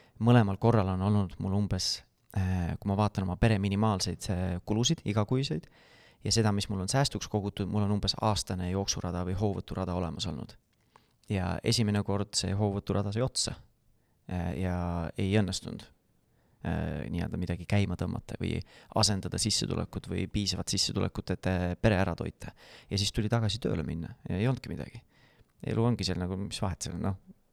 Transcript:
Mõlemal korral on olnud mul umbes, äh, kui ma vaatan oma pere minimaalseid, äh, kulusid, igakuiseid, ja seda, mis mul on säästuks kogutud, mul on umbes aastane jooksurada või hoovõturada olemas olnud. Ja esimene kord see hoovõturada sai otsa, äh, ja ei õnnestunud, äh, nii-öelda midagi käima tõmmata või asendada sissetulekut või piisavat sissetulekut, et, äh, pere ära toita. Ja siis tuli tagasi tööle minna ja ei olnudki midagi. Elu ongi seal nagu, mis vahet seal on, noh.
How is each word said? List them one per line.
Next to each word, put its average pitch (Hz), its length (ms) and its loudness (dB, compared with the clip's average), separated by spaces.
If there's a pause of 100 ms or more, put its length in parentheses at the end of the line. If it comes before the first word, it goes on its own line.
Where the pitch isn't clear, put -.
(240)
Mõlemal 113 380 8
korral 113 320 6
on 92 80 0
olnud 101 420 2
mul 95 160 0
umbes, 95 380 0 (400)
äh, 92 420 0
kui - 80 -4
ma 101 100 2
vaatan 101 300 2
oma 90 80 -2
pere 110 240 4
minimaalseid, 98 720 0
äh, 92 340 -2
kulusid, 120 400 0
igakuiseid, 127 600 0 (560)
ja 101 80 -2
seda, 107 200 4
mis 101 180 0
mul 95 140 -2
on 95 80 -4
säästuks 135 360 0
kogutud, 101 420 -2
mul 104 140 2
on 101 140 2
umbes 98 240 0
aastane 92 500 0
jooksurada 90 560 -2
või 92 120 -2
hoovõturada 92 580 -2
olemas 87 320 -4
olnud. - 260 -8 (720)
Ja 90 340 0
esimene 104 400 2
kord 98 320 -2
see 92 200 0
hoovõturada 101 560 0
sai 113 120 0
otsa, - 320 -2 (720)
äh, 87 240 -2 (100)
ja 90 120 0 (420)
ei 95 220 0
õnnestunud, - 440 -2 (800)
äh, 80 460 -2
nii-öelda 85 280 -4
midagi 87 300 -4
käima 95 300 2
tõmmata - 400 -6
või 85 180 -2 (380)
asendada 101 440 0
sissetulekut 90 720 -2
või 92 200 -2
piisavat 95 360 -2
sissetulekut, - 680 -2
et, - 120 -4
äh, 90 340 0
pere 104 180 4
ära 90 160 0
toita. - 380 -8 (360)
Ja 98 80 0
siis 101 140 0
tuli 107 180 0
tagasi 113 300 2
tööle 85 240 0
minna 80 320 -6 (140)
ja 87 80 0
ei 107 100 2
olnudki 131 220 -2
midagi. - 340 -10 (600)
Elu 110 200 2
ongi 117 200 2
seal 90 160 -2
nagu, 90 180 -4
mis - 240 -6
vahet 95 200 -2
seal - 140 -8
on, 82 60 -6
noh. 95 180 -2 (340)